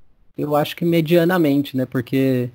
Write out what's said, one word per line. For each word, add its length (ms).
eu 200
acho 200
que 80
medianamente, 920
né? 80
Porque 720